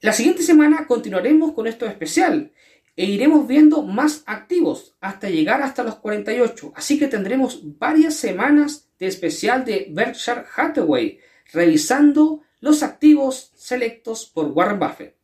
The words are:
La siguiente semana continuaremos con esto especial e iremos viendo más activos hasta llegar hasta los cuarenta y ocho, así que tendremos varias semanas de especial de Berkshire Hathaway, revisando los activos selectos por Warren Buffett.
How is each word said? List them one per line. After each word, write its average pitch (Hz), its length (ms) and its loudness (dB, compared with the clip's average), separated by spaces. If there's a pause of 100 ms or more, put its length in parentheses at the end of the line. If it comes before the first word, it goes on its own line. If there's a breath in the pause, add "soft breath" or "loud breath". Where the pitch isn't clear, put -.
La 214 100 0
siguiente 330 300 0
semana 302 440 4
continuaremos 302 640 0
con 226 140 -6
esto 226 200 -8
especial 208 640 -4 (420)
e 190 120 -4
iremos 262 400 2
viendo 302 360 6
más 233 440 -4
activos - 760 -4
hasta 196 300 -10
llegar 180 320 0
hasta 262 200 -6
los 226 140 -8
cuarenta 214 380 -6
y 247 60 -2
ocho, - 360 -4
así - 220 -2
que 285 100 0
tendremos 214 720 -4
varias 311 360 2
semanas 277 840 0
de 185 80 -6
especial 202 600 -4
de 196 240 -4
Berkshire 240 540 -6 (120)
Hathaway, 165 600 -2 (340 soft breath)
revisando 277 880 2 (200 soft breath)
los 294 220 2
activos 277 720 2
selectos 233 680 -8
por 156 220 -6
Warren 185 320 -2
Buffett. - 460 -8